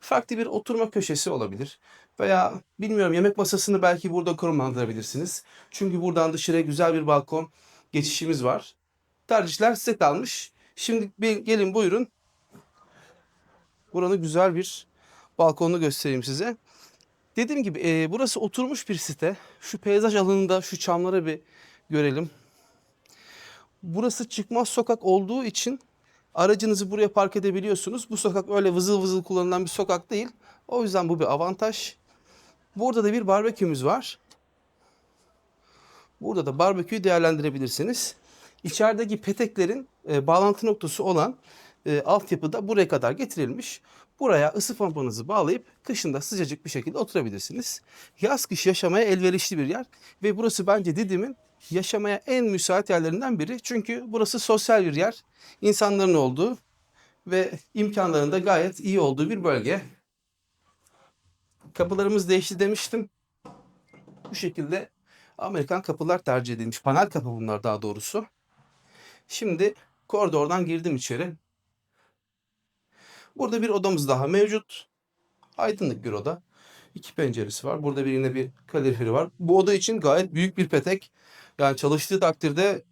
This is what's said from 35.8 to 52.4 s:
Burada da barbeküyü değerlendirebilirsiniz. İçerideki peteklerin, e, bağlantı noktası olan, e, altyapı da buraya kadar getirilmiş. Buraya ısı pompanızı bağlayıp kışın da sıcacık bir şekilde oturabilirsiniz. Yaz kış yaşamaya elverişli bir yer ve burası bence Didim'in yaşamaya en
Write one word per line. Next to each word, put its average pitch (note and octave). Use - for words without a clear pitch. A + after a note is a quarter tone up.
Burada F3+
da C#3
barbeküyü F#3
değerlendirebilirsiniz. D#3+
İçerideki G#3+
peteklerin, A3
e, C#3
bağlantı G3+
noktası G#3
olan, F#3
e, D3
altyapı E3
da G#3
buraya G3+
kadar B2
getirilmiş. -
Buraya D#3+
ısı G#3
pompanızı C#3
bağlayıp G#3
kışın F#3
da C#3
sıcacık D3+
bir D#3
şekilde C#3
oturabilirsiniz. C3+
Yaz B3+
kış F#3+
yaşamaya F#3
elverişli F#3
bir C#3
yer A3+
ve G#3
burası G#3+
bence F#3+
Didim'in G#3
yaşamaya G3+
en B3+